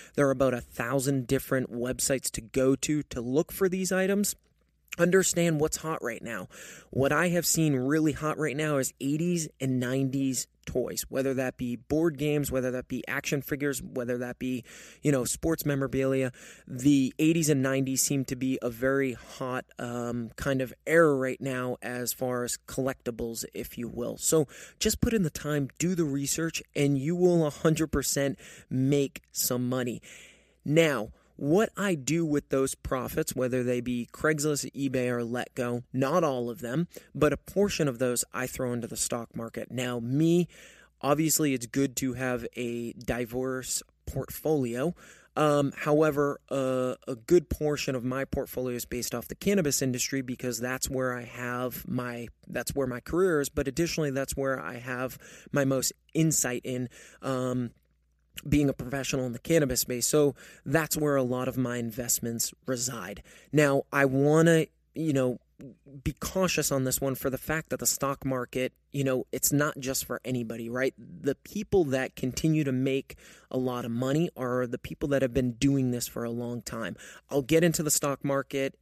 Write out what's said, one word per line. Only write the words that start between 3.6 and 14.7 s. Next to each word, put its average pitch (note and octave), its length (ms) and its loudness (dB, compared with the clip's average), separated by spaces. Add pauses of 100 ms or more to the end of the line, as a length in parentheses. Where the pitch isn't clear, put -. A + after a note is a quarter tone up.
these F#3 200 -2
items. G3 460 0 (600)
Understand E3+ 640 4
what's D#3 180 0
hot D#3+ 260 -6
right A2+ 180 -6
now. G2+ 260 -8 (420)
What C3+ 200 2
I D#3+ 200 4
have E3+ 160 2
seen D#3 280 4
really D3 380 2
hot D3+ 260 -4
right C#3 180 -2
now D3+ 200 -2
is C3 240 -2
eighties D#3+ 480 0 (120)
and B2+ 200 0
nineties C3+ 640 0 (200)
toys, - 420 -4
whether C3+ 260 -2
that B2+ 220 -2
be A#2+ 180 -4
board D3+ 420 0
games, D3 360 0
whether B2+ 180 0
that B2+ 160 -6
be B2 220 -6
action C#3 340 -2
figures, C3+ 400 -4
whether B2 360 -4
that B2 200 -8
be, B2+ 240 -4 (400)